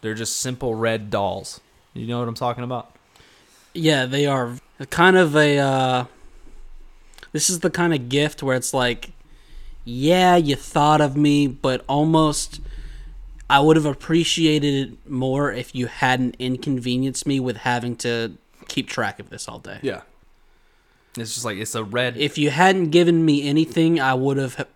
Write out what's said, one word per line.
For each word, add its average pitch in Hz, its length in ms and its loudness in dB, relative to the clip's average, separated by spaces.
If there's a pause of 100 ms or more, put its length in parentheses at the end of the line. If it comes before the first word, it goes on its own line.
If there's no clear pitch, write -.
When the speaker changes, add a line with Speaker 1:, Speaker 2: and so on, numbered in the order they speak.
Speaker 1:
They're 110 140 -6
just 113 220 -6
simple 127 380 -4
red 110 340 -2
dolls. 98 500 -4 (340)
You 117 140 -8
know 120 120 -4
what 120 80 -4
I'm 113 80 -6
talking 123 280 -4
about? 120 320 -10 (800)
Speaker 2:
Yeah, 156 320 2
they 139 200 0
are 127 300 0 (340)
kind 185 280 6
of 156 180 6
a, 147 240 6
uh, 131 460 0 (1300)
this - 180 -2
is 175 100 -4
the 175 100 0
kind 170 240 0
of 123 160 -2
gift 147 320 0
where 131 140 0
it's - 180 -4
like, 123 380 -2 (760)
"Yeah, 175 500 4
you 147 200 4
thought 151 460 2
of 139 140 0
me, 147 320 4
but 127 400 -2
almost 151 720 2 (880)
I 139 100 6
would 156 160 6
have 156 100 2
appreciated 151 1080 0
it - 160 -20
more 131 420 -2
if 123 240 -10
you 123 120 -4
hadn't 127 520 0
inconvenienced 127 840 -4
me 139 140 0
with 123 180 -4
having 120 400 -2
to 117 360 -4 (340)
keep - 220 -6
track 104 300 -6
of 98 100 -18
this - 180 -14
all 113 120 -14
day." 101 220 -16
Speaker 1:
Yeah. 98 200 -6 (1160)
It's 113 160 -10
just 120 120 -8
like, 104 120 -6
it's 107 180 -8
a 110 80 -6
red 120 340 -4
Speaker 2:
If 147 200 -4
you 147 140 0
hadn't 180 380 2
given 170 360 4
me 143 220 2
anything, 160 520 2
I 131 140 2
would 135 240 0
have 135 380 -6